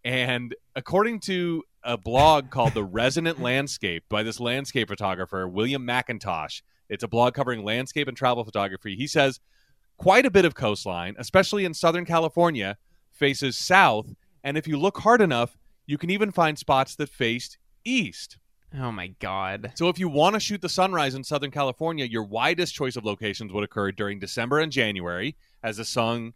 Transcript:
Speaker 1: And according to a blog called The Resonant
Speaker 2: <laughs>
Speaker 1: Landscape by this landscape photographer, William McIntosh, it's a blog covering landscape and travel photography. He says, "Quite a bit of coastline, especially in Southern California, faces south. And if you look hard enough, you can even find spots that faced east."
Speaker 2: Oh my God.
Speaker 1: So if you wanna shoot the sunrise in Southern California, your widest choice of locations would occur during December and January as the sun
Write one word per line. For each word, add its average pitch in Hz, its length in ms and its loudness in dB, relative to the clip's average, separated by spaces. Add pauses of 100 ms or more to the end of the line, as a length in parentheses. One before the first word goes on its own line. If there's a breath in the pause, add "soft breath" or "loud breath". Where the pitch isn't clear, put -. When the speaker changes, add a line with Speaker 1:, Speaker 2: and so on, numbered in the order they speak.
Speaker 1:
And 123 480 -2 (220)
according 202 460 0
to 175 420 -2 (200)
a 120 140 -2
blog 135 520 4
called 135 240 2
The 107 100 0
Resonant 156 580 0
Speaker 2:
<laughs> - 0 -
Speaker 1:
Landscape 123 680 -2
by 107 140 0
this 113 160 -6
landscape 120 500 -2
photographer, 92 580 -4
William 120 380 -2
McIntosh, 101 760 -4 (280)
it's 104 140 -6
a 110 40 -6
blog 120 260 4
covering 123 300 -4
landscape 131 440 -4
and 120 80 -8
travel 120 280 0
photography. 98 520 -4
He 131 120 -6
says, 135 320 2 (580)
"Quite 233 280 6
a 233 60 2
bit 180 140 8
of 151 100 2
coastline, 98 640 -4
especially 185 480 2
in 165 80 -4
Southern 170 320 0
California, 160 720 0 (340)
faces 139 460 0
south. 160 560 4 (300)
And 143 140 -4
if 156 100 -4
you 151 100 -2
look 190 220 0
hard 226 220 6
enough, 123 360 2 (280)
you 143 120 -4
can 175 120 -6
even 202 220 0
find 156 260 2
spots 135 380 2
that 147 140 -6
faced 120 480 -4 (280)
east." - 520 -4 (400)
Speaker 2:
Oh 127 140 -4
my 92 160 -8 (120)
God. 98 560 -6
Speaker 1:
So 170 140 0
if 170 100 -4
you 185 100 0
wanna 170 300 4
shoot 202 220 -4
the 175 80 -6
sunrise 175 460 0
in 135 80 -10
Southern 143 280 -4
California, 143 540 -2
your 113 180 -4
widest 139 500 0
choice 131 220 -4
of 110 100 -8
locations 104 480 -4
would 104 100 -2
occur 98 280 -2
during 101 280 -6
December 120 400 -2
and 156 120 0
January 104 640 -4 (260)
as 110 160 -6
the 113 80 -8
sun 117 500 -2